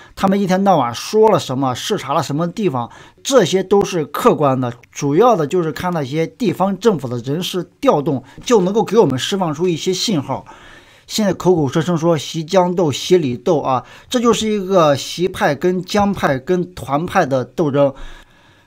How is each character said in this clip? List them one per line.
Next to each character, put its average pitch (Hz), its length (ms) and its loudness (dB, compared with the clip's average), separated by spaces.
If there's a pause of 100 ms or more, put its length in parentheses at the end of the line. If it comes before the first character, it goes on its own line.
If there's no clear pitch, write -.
(160)
他 196 100 -2
们 196 140 2
一 202 40 0
天 233 200 0
到 190 120 4
晚 120 160 0
说 214 380 2
了 180 80 4
什 131 180 -4
么， 135 160 0
视 190 240 -6
察 135 180 -4
了 165 60 0
什 135 140 -4
么 170 160 -2
地 196 180 -2
方， 123 220 -4 (320)
这 262 220 4
些 185 180 0
都 202 220 2
是 165 200 -4
客 190 300 2
观 135 260 2
的， 123 120 -4 (180)
主 143 240 -4
要 220 220 6
的 156 100 -2
就 180 160 -2
是 160 80 -2
看 180 220 -6
那 160 100 -4
些 151 240 -4
地 185 260 -2
方 190 240 -2
政 196 220 2
府 135 80 -8
的 123 120 -6
人 135 220 -6
事 175 300 -6 (100)
调 196 220 2
动， 135 220 -2 (200)
就 233 180 4
能 190 120 0
够 220 80 2
给 190 160 0
我 202 80 6
们 131 100 0
释 127 200 -4
放 170 180 -2
出 170 140 -2
一 170 80 0
些 185 180 -4
信 180 260 -2
号。 117 240 -6 (600)
现 - 180 -2
在 190 80 2
口 180 220 2
口 151 140 0
声 165 120 -2
声 175 160 -2
说 160 220 2
习 160 240 -8
江 180 320 2
斗、 170 160 2
习 180 260 0
李 135 200 0
斗 156 240 0
啊， 131 240 -2 (240)
这 254 100 -2
就 233 140 2
是 220 180 -2
一 214 80 -2
个 180 380 2
习 - 320 -4
派 185 260 0
跟 185 260 -2
江 202 320 0
派 147 280 -2
跟 180 340 -2
团 151 320 -4
派 180 180 2
的 127 200 -2
斗 147 260 -2
争。 139 240 2 (720)